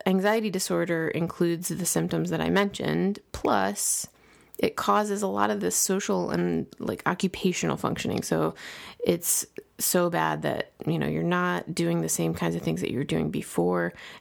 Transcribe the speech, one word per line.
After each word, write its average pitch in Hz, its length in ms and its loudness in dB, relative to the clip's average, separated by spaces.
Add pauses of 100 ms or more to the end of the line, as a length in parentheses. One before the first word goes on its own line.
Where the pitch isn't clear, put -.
anxiety 208 440 4
disorder 170 600 0
includes 170 580 0
the 170 180 -4
symptoms 165 440 0
that 165 100 -2
I 165 100 0
mentioned, 190 680 0 (140)
plus - 760 0 (500)
it - 200 0
causes 208 440 2
a 196 60 0
lot 202 240 2
of 208 80 -2
this 180 160 0
social 185 540 0
and, - 380 0 (120)
like, - 260 -4
occupational 180 680 0
functioning. - 480 -2
So 160 320 0 (500)
it's - 400 2 (320)
so 175 320 2
bad 160 340 0
that, - 280 -2 (160)
you 160 100 2
know, 147 100 0
you're 156 160 0
not 180 520 0
doing 170 240 2
the 160 80 0
same 165 260 0
kinds 165 220 0
of 170 60 -4
things - 180 -2
that - 120 -2
you 117 60 -2
were 135 60 0
doing 160 260 0
before. 175 640 0 (300)